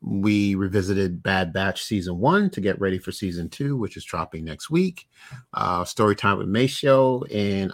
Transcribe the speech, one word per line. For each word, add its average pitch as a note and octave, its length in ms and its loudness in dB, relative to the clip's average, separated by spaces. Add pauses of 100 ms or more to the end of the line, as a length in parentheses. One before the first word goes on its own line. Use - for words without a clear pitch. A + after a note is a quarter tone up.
we G2+ 540 2
revisited F#2+ 640 0
Bad F#2 320 0
Batch F#2+ 300 -2
season F2+ 340 -2
one F3+ 320 4
to - 100 -8
get F#2+ 220 0
ready F#2+ 160 0
for F#2 140 -8
season F2 360 -6
two, C#3+ 300 -4
which G#2 180 -6
is - 80 -14
dropping D#2+ 400 -8
next - 280 -10
week. F3+ 360 0 (460)
Uh, F2+ 300 0
Storytime G2+ 560 2
with G#2 80 -4
Maceo C3 800 4
in G2 480 0